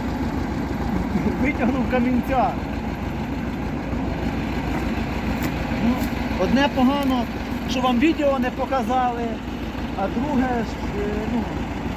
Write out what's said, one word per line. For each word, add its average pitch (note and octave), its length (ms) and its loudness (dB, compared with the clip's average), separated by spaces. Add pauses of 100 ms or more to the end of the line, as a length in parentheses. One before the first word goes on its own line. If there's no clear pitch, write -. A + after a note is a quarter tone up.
(1400)
витягнув B3+ 480 2
камінця. B3 600 2 (3250)
Ну, A#3+ 80 4 (460)
одне A3 340 4
погано, C4 500 4 (460)
що C4 100 0
вам B3 180 4
відео C#4+ 400 4
не B3 120 2
показали, B3 720 0 (760)
а G3 120 0
друге B3+ 400 2
ж, A#3 160 0 (340)
е, G3+ 60 0 (300)
ну, A#3 80 2 (540)